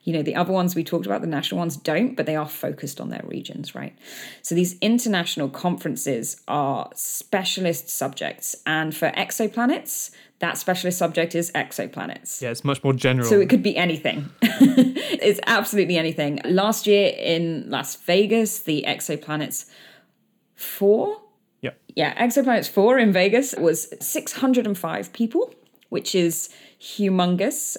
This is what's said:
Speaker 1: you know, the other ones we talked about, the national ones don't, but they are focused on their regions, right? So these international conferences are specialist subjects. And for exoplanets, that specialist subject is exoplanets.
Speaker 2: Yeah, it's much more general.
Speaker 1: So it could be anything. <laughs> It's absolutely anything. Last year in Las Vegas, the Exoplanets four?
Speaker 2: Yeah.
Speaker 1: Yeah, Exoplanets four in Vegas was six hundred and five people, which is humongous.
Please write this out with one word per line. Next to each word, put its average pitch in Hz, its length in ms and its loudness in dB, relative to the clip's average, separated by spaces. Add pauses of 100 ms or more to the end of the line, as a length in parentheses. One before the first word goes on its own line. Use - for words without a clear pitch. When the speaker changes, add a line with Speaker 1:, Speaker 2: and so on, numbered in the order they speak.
Speaker 1:
you 170 120 -2
know, 156 80 0
the 147 120 -4
other 175 200 0
ones 180 200 2
we 165 80 0
talked 160 220 -4
about, 101 160 -2
the - 60 -6
national 160 320 -2
ones 165 180 -2
don't, 202 400 0
but - 80 -2
they 156 100 -2
are 151 140 -4
focused - 500 -8
on - 120 -8
their 57 160 -10
regions, - 480 -10
right? - 200 -12 (460)
So - 140 -6
these 180 240 2
international 196 720 0
conferences 139 1000 -4
are 139 460 -2
specialist - 960 -4
subjects. - 760 -6
And 156 320 -2
for 165 140 0
exoplanets, - 1000 -2 (260)
that - 180 -4
specialist 180 400 -2
subject 170 380 0
is 170 180 -2
exoplanets. - 880 -6
Speaker 2:
Yeah, 123 100 -6
it's 120 140 -8
much 139 180 0
more 135 120 2
general. 127 340 2
Speaker 1:
So 202 100 8
it 190 120 4
could 240 120 6
be 202 140 0
anything. 156 540 -2 (120)
<laughs> 262 380 6 (360)
It's 196 300 2
absolutely 180 500 2
anything. 156 480 0
Last 196 420 2
year 202 300 6
in 165 540 -2
Las 135 260 -6
Vegas, 214 640 2
the 151 260 -2
Exoplanets - 760 -4 (920)
four? 226 680 0 (400)
Speaker 2:
Yeah. - 80 -6 (240)
Speaker 1:
Yeah, 151 280 -2
Exoplanets 240 460 2
four 233 300 4
in 226 120 6
Vegas 202 440 4
was 165 340 0 (120)
six - 320 -6
hundred 247 340 2
and 202 100 0
five - 380 -6
people, 311 400 -2 (340)
which - 260 -6
is 170 360 0 (280)
humongous. 185 1000 0